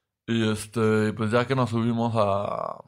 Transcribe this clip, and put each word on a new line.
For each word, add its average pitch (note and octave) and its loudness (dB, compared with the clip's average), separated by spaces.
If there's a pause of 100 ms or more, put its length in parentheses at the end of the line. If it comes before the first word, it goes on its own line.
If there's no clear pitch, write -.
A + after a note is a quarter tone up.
(280)
Y A2+ 2
este, G#2+ 0
y - 0
pues G#2+ -2
ya A#2+ 2
que C3+ -2
nos B2 0
subimos A#2 0
a, G2+ -2 (100)